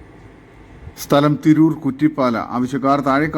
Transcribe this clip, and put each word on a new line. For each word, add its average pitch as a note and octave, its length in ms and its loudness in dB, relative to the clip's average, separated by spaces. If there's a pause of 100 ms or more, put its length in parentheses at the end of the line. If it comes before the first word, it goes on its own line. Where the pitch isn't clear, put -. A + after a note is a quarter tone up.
(1040)
സ്ഥലം D3 300 2 (120)
തിരൂർ D#3 280 4 (120)
കുറ്റിപ്പാല. C3+ 500 0 (220)
ആവശ്യക്കാർ C3+ 500 0
താഴെ C#3+ 300 0